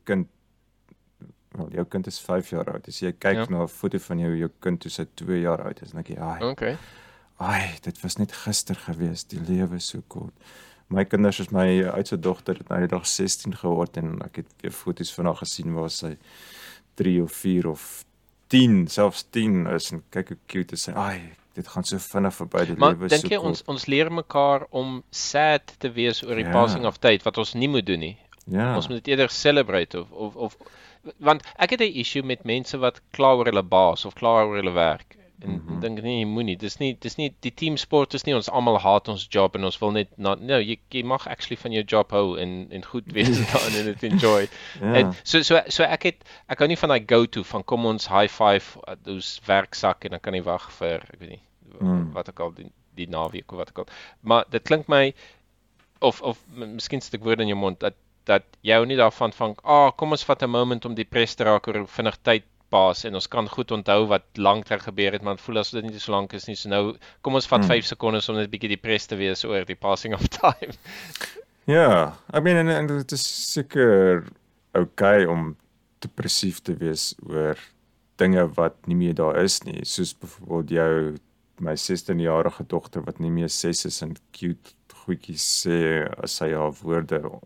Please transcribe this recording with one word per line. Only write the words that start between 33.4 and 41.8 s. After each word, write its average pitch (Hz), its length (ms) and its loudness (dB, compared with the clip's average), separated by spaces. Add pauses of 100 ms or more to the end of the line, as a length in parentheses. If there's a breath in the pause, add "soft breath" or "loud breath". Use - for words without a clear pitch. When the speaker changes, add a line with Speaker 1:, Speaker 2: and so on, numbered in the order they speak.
Speaker 2:
hulle 101 180 2
baas 92 420 4
of 98 100 -10
kla 113 300 4
oor 104 120 -2
hulle 95 160 0
werk. 82 440 0 (240)
En 98 100 -8
Speaker 1:
Mhm. 82 300 -8
Speaker 2:
dink 113 200 -6
nie, 120 200 -4
jy 110 60 -2
moenie. 107 300 -4
Dis 101 220 -8
nie, 135 200 -2
dis - 180 -10
nie, 147 240 -4
die - 100 -6
teamsport 151 600 0
is 135 120 -8
nie, 147 80 0
ons 113 160 0
almal 120 300 4
haat 98 300 4
ons 98 200 -8
job 98 260 2
en 98 100 -2
ons 92 160 -4
wil 104 100 0
net 104 160 -2 (100)
na, 98 180 0
no, 127 240 0
jy, 110 180 -4 (120)
jy 127 140 -6
mag 131 240 -4
actually - 300 -10
van 120 160 -8
jou 107 100 0